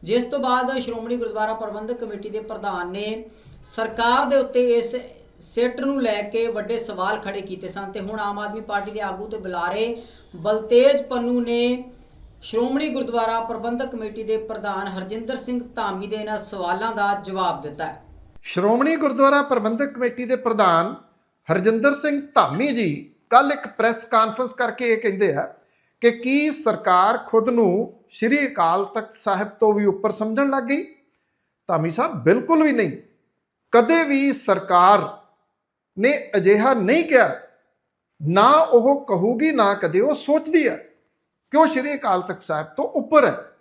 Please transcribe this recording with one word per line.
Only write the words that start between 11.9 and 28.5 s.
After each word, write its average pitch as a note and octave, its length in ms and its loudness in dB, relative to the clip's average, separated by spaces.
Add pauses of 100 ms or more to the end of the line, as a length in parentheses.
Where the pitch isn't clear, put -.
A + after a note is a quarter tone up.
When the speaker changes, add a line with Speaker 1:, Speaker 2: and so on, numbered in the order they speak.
Speaker 1:
ਸ਼੍ਰੋਮਣੀ C4+ 480 -2
ਗੁਰਦੁਆਰਾ A#3 500 -2
ਪ੍ਰਬੰਧਕ A#3 460 -6
ਕਮੇਟੀ A3 380 -10
ਦੇ A3 140 -2
ਪ੍ਰਧਾਨ G3 500 -6
ਹਰਜਿੰਦਰ G3 480 -8
ਸਿੰਘ B3 240 -6 (160)
ਧਾਮੀ G3+ 320 -4
ਦੇ G#3+ 80 -6
ਇਹਨਾਂ G#3+ 220 -6
ਸਵਾਲਾਂ G3 580 -4
ਦਾ G3+ 280 -2
ਜਵਾਬ F#3 380 -4
ਦਿੱਤਾ D3+ 240 -10
ਹੈ। - 180 -12 (400)
Speaker 2:
ਸ਼੍ਰੋਮਣੀ B3 520 2
ਗੁਰਦੁਆਰਾ C#4 460 4
ਪ੍ਰਬੰਧਕ B3+ 520 -2
ਕਮੇਟੀ A#3+ 320 -4
ਦੇ B3 100 0
ਪ੍ਰਧਾਨ G#3 600 2 (560)
ਹਰਜਿੰਦਰ A3+ 420 2
ਸਿੰਘ C#4+ 280 -2 (140)
ਧਾਮੀ F#3+ 320 2
ਜੀ A3+ 440 -2 (180)
ਕੱਲ੍ਹ C#4 240 4
ਇੱਕ C#4 140 -8
ਪ੍ਰੈਸ A3+ 380 -2
ਕਾਨਫਰੰਸ A3+ 480 0
ਕਰਕੇ A#3 400 -2
ਇਹ A3 40 0
ਕਹਿੰਦੇ G3 360 0
ਆ C#3 200 -6 (480)
ਕਿ A#3 100 6
ਕੀ C4 400 0
ਸਰਕਾਰ G3 680 2
ਖੁਦ A3+ 320 0
ਨੂੰ G#3+ 440 0 (160)
ਸ਼੍ਰੀ C4+ 380 0
ਅਕਾਲ F#3 380 0